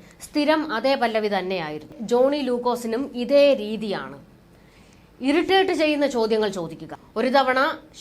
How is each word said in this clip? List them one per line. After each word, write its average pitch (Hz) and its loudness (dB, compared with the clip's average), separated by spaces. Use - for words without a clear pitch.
സ്ഥിരം 302 0
അതേ 269 2
പല്ലവി 220 0
തന്നെയായിരുന്നു. 180 -4
ജോണി 247 2
ലൂക്കോസിനും 240 -4
ഇതേ 277 4
രീതിയാണ്. 196 -6
ഇറിറ്റേറ്റ് 359 2
ചെയ്യുന്ന 294 2
ചോദ്യങ്ങൾ 220 0
ചോദിക്കുക. 160 -10
ഒരു 214 0
തവണ 262 2